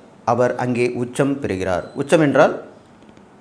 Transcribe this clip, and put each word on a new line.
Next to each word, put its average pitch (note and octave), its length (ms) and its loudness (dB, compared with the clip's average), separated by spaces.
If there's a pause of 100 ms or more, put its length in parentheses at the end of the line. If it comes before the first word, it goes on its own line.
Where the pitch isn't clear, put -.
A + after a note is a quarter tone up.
(260)
அவர் A#2+ 300 2
அங்கே B2 360 0
உச்சம் B2 480 -2
பெறுகிறார். F#2 540 -4
உச்சம் D3+ 340 2
என்றால் C#3+ 280 4 (840)